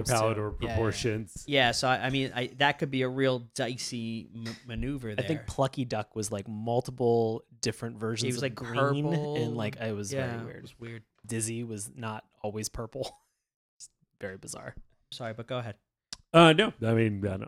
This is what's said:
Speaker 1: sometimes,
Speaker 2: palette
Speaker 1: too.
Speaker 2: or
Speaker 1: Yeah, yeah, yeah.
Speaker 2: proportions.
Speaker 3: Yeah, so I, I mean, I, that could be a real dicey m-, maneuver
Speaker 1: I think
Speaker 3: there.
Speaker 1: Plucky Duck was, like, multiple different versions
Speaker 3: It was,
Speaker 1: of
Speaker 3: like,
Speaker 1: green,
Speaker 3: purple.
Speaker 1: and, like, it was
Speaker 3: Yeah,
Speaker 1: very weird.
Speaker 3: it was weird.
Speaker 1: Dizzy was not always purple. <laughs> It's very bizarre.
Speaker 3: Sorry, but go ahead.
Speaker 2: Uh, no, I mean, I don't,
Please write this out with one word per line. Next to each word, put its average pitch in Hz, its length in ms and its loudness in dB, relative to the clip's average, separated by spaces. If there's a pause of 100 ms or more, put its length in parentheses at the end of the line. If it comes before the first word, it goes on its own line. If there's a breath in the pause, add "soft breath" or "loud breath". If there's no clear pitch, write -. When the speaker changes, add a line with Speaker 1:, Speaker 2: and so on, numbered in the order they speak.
Speaker 1:
sometimes, 117 160 4
Speaker 2:
palette 110 160 2
Speaker 1:
too. 104 60 -2
Speaker 2:
or 107 40 -2
Speaker 1:
Yeah, 101 140 -6
yeah, 117 80 -2
yeah. 113 60 -2
Speaker 2:
proportions. 110 680 0
Speaker 3:
Yeah, 131 260 6
so 127 180 0
I, 120 160 2
I 131 40 0
mean, 135 240 0
I, 123 140 -2 (100)
that 143 220 4
could 147 100 0
be 131 120 2
a 127 80 2
real 131 300 2 (140)
dicey 117 800 -4
m-, 113 220 -8 (100)
maneuver 120 460 -4
Speaker 1:
I 104 40 -6
think 196 120 -2
Speaker 3:
there. 160 180 -2
Speaker 1:
Plucky 135 380 0
Duck 110 320 -4
was, 107 160 -4
like, 101 160 -4
multiple 117 960 0 (160)
different 117 380 -4
versions 113 260 -2
Speaker 3:
It 135 40 0
was, 123 100 0
Speaker 1:
of 117 60 -4
Speaker 3:
like, 120 120 -4
Speaker 1:
green, 139 540 0
Speaker 3:
purple. 151 260 0
Speaker 1:
and, 117 220 -2
like, 107 180 -2
it 110 180 -4
was 101 200 -6
Speaker 3:
Yeah, 131 180 -2
Speaker 1:
very 117 140 -8
weird. 113 100 -12
Speaker 3:
it - 60 -16
was - 180 -18
weird. 117 240 -12 (240)
Speaker 1:
Dizzy 113 380 -2
was 110 280 -8
not 110 300 -8 (180)
always 107 280 -4
purple. - 520 -8
<laughs> - 560 -20
It's - 120 -20 (320)
very 95 160 -8
bizarre. - 360 -14 (380)
Speaker 3:
Sorry, 117 220 -8
but 113 140 -12
go 127 100 -4
ahead. 113 180 -6 (580)
Speaker 2:
Uh, 165 200 12
no, 196 180 4 (100)
I 113 120 4
mean, 107 320 2
I 98 120 0
don't, 104 100 -8